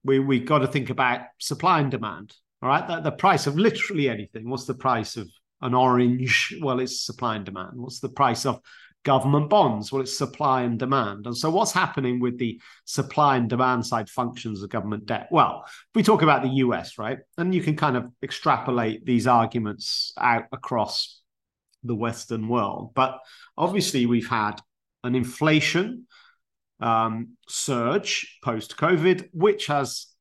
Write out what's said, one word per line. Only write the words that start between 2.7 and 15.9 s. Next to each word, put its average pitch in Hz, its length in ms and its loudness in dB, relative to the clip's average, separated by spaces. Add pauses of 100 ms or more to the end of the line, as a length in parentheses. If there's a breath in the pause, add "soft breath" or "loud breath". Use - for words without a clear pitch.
The, 170 140 -6
the 156 100 -2
price 180 360 2
of 143 100 -2
literally 190 520 0
anything. 110 400 -8
What's 131 160 -6
the 139 80 -6
price 123 420 -2
of 101 140 -10 (320)
an 127 120 -2
orange? 123 880 2
Well, 127 180 -2
it's - 260 -6
supply 113 300 -4
and 101 100 -8
demand. 95 300 -12
What's 123 240 -12
the 131 100 -6
price 131 360 2
of 120 140 0 (440 loud breath)
government 143 460 2
bonds? 123 420 2
Well, 135 100 -2
it's - 160 -6
supply 131 460 0
and 120 140 -2
demand. 113 500 -2
And 120 100 -6
so 156 120 -2
what's 202 220 2
happening 131 480 0
with 123 200 -2
the 117 200 -4 (260 loud breath)
supply 139 520 2
and 117 120 0
demand 123 360 2
side 113 240 -4
functions 120 540 -6
of 101 60 -12
government 104 360 -6
debt? 110 260 -6
Well, 139 340 4
if - 300 -16